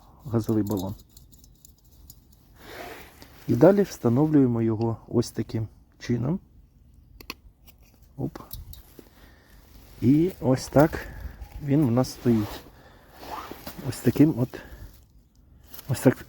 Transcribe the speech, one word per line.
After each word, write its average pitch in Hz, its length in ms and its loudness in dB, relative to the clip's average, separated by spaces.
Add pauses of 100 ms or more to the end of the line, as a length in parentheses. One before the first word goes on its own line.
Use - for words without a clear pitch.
(240)
газовий 113 380 0
балон. 101 320 -4 (2500)
І 120 60 2
далі 185 280 6
встановлюємо 131 800 2
його 113 340 0 (120)
ось - 220 0
таким 110 380 -6 (300)
чином. 127 420 -4 (1800)
Оп! - 220 -8 (1600)
І 151 300 4 (100)
ось 131 280 0
так - 380 2 (580)
він 143 220 2
в 113 40 2
нас 127 200 0
стоїть. 110 500 -2 (1300)
Ось 117 100 -8
таким 143 400 4
от, - 220 -4 (1300)
ось 127 120 -4
так, - 280 2